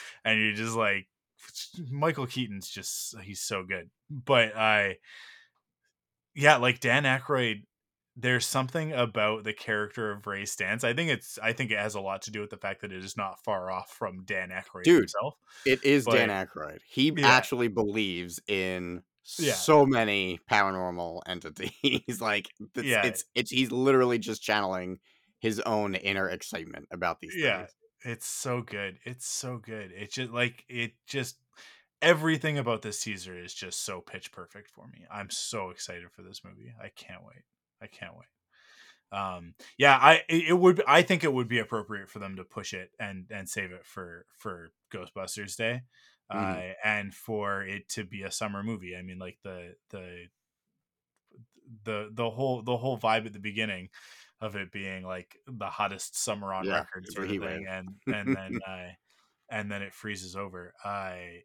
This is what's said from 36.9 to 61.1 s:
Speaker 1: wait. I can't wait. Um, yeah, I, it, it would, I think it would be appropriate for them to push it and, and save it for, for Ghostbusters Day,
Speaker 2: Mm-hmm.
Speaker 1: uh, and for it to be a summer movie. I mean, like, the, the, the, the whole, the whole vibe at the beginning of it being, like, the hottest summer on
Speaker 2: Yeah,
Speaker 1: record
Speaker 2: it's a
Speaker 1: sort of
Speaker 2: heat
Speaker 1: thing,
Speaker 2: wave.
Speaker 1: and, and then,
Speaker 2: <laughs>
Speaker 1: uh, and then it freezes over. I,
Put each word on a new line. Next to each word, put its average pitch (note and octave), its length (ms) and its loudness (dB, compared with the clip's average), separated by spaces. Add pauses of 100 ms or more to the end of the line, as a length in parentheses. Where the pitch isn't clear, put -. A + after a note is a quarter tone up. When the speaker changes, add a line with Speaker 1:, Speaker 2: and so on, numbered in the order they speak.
Speaker 1:
wait. - 200 -20 (380)
I G#2+ 60 -18
can't - 280 -16
wait. - 1040 -16
Um, F2+ 360 -8 (220)
yeah, C#3 220 12
I, D#3+ 300 12
it, E3 200 2
it E3+ 100 8
would, F3+ 280 8
I D3+ 140 10
think F3 220 2
it D3+ 100 2
would B2 140 0
be A#2 120 2
appropriate G#2 500 -6
for G#2+ 100 -14
them G2 180 -8
to F#2 60 -10
push - 300 -10
it F#2 260 -10
and, G2 320 -8
and F#2+ 180 -10
save F#2+ 220 -6
it F2+ 140 -18
for, F2 400 -14 (120)
for F2 320 -10 (240)
Ghostbusters F#2+ 640 -10
Day, A#2+ 240 -2 (480)
Speaker 2:
Mm-hmm. G2 300 -2
Speaker 1:
uh, F#2 140 -8 (100)
and G#2 320 -2
for G2+ 480 -4
it G2 260 -10
to A2 140 -6
be G2 200 -12
a F#2+ 80 -8
summer G2+ 300 -6
movie. F#2 360 -8
I F#2 40 -14
mean, F#2 160 -12
like, F#2 260 -12
the, F2+ 320 -14 (160)
the, F2+ 340 -16 (1600)
the, G#2+ 280 -6
the A#2 180 -2
whole, B2+ 340 -2
the B2 120 -2
whole B2 240 -2
vibe A2 280 2
at G#2 60 -12
the G#2 60 -14
beginning G2+ 500 -6 (520)
of G#2 160 -6
it F#2 140 -8
being, F#2+ 320 -8
like, F#2 340 -10 (100)
the G#2+ 200 -10
hottest G2 540 -4
summer G2+ 320 -4
on F#2+ 120 -4
Speaker 2:
Yeah, F#2 140 0
Speaker 1:
record F#2 260 -10
Speaker 2:
it's - 60 -16
a G2+ 40 -12
Speaker 1:
sort G2 120 -6
of G2+ 40 -2
Speaker 2:
heat G2 100 -2
Speaker 1:
thing, F2 220 -6
Speaker 2:
wave. F#2+ 60 -12
Speaker 1:
and, F#2 200 -10 (240)
and G#2+ 220 -2
then, F#2+ 280 -8
Speaker 2:
<laughs> F#2+ 40 -12
Speaker 1:
uh, F#2 200 -12 (600)
and G#2 220 -6
then G2+ 120 -6
it F#2+ 100 -12
freezes F#2+ 420 -10
over. F2+ 380 -10 (100)
I, F2+ 600 -10